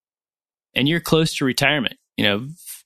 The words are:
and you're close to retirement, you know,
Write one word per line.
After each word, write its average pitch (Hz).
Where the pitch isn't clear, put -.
and 127
you're 165
close 160
to 143
retirement, 135
you 110
know, 104